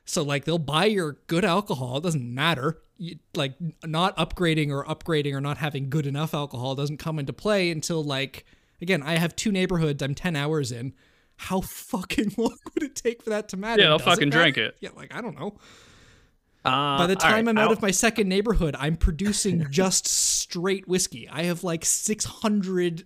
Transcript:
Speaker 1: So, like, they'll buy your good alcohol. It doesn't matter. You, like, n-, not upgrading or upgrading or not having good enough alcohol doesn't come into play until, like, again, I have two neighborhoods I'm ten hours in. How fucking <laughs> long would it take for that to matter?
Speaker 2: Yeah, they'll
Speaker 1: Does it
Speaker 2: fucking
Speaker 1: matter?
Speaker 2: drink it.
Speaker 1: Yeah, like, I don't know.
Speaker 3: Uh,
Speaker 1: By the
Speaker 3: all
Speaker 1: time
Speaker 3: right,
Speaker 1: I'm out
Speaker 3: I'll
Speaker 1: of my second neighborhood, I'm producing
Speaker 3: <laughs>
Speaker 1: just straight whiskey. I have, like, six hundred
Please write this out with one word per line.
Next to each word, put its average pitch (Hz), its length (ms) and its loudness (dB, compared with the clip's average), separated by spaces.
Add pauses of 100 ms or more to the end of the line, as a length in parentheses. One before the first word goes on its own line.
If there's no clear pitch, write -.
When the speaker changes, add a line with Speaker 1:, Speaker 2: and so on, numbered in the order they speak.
Speaker 1:
So, - 180 -2
like, 139 220 0
they'll 170 160 0
buy 151 280 2
your 185 400 0
good 170 180 2
alcohol. 165 540 0
It 151 40 -8
doesn't 135 320 -2
matter. 143 440 0 (180)
You, 165 180 -12 (180)
like, 139 280 -2
n-, 165 140 -6 (100)
not 165 320 0
upgrading 160 540 2
or 139 120 -2
upgrading 151 500 -2
or 135 60 -2
not 143 200 -4
having 139 300 -4
good 147 160 0
enough 143 280 -2
alcohol 135 420 -4
doesn't 143 220 -4
come 160 200 -4
into 143 140 -4
play 190 400 0
until, 160 320 -2
like, 135 400 -4 (380)
again, 175 220 0
I 160 140 -2
have 165 200 0
two 220 160 0
neighborhoods 170 500 0
I'm 139 120 -2
ten 180 200 -2
hours 147 380 -2
in. 127 200 -8 (460)
How 190 220 -4
fucking - 720 -4
<laughs> - 40 -18
long 226 200 -2 (160)
would 330 100 -2
it 269 120 -8
take 240 260 -4
for - 80 -8
that 208 200 -2
to 190 80 -10
matter? 214 260 2
Speaker 2:
Yeah, 165 60 6
they'll 156 100 6
Speaker 1:
Does 147 80 -2
it - 20 6
Speaker 2:
fucking 147 200 4
Speaker 1:
matter? 151 120 4
Speaker 2:
drink 151 160 4
it. 110 220 -2
Speaker 1:
Yeah, - 160 -12
like, 139 180 -18
I 147 80 -10
don't 196 160 -10
know. 196 220 -10 (1080)
Speaker 3:
Uh, 139 320 2
Speaker 1:
By 175 100 4
the 190 60 4
Speaker 3:
all 185 80 -2
Speaker 1:
time 160 100 8 (140)
Speaker 3:
right, 233 40 2
Speaker 1:
I'm 220 80 4
out 214 100 4
Speaker 3:
I'll 208 60 6
Speaker 1:
of 214 80 -4
my 202 100 2
second 220 360 2
neighborhood, 185 500 2
I'm 151 200 0
producing 175 720 0
Speaker 3:
<laughs> 139 40 -6
Speaker 1:
just 185 360 2
straight - 800 -2
whiskey. 165 420 -2
I 180 140 -6
have, 175 200 -2
like, 170 220 -2
six - 400 0
hundred 185 800 0